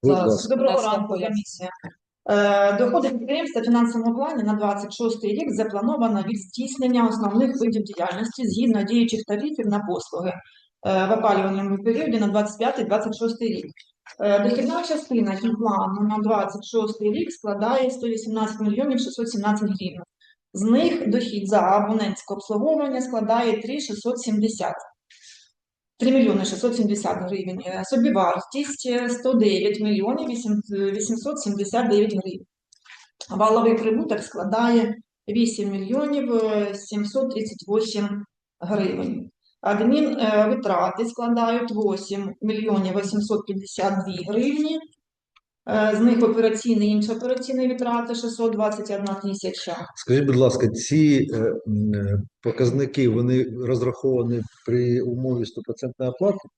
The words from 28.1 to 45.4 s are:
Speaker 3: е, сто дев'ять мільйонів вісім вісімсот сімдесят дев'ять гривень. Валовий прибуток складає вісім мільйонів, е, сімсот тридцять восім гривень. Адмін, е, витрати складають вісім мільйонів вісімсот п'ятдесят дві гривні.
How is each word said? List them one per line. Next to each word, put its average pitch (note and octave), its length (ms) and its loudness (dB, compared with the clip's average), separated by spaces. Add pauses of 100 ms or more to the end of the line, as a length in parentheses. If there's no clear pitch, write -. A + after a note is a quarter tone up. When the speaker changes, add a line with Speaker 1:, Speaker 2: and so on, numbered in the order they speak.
Speaker 3:
е, A#3+ 180 0
сто A#3+ 260 0
дев'ять G#3 460 2
мільйонів G#3+ 480 0
вісім A#3 240 -4 (180)
вісімсот G#3 680 -2
сімдесят G3+ 480 -2
дев'ять G#3 240 4
гривень. F#3+ 340 -6 (840)
Валовий A3 440 4
прибуток A3 480 0
складає A3+ 720 2 (340)
вісім G#3 420 0
мільйонів, B3 640 -2
е, G#3 400 0
сімсот - 560 -4
тридцять A3 380 -8
восім G#3 560 -2 (360)
гривень. F#3 680 -4 (300)
Адмін, A#3+ 580 2
е, G#3+ 300 4
витрати G#3 580 0
складають A#3 640 0
вісім G3+ 720 -2
мільйонів G#3 540 0
вісімсот G#3 500 -2
п'ятдесят G3 480 -2 (120)
дві F3 260 -6
гривні. D4+ 460 0 (880)